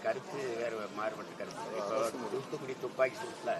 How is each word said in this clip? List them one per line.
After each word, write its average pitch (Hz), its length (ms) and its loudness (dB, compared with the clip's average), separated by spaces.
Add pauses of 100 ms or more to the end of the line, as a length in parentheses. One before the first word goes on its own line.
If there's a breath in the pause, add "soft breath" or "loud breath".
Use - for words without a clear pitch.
கருத்து 131 320 0 (220)
வேற 117 120 2 (260)
மாறுபட்ட 107 420 -2
கருத்து. 98 260 -4 (140)
இப்போ 110 520 2
தூத்துக்குடி 135 420 -2 (100)
துப்பாக்கி 131 360 4
சூட்ல 120 400 -2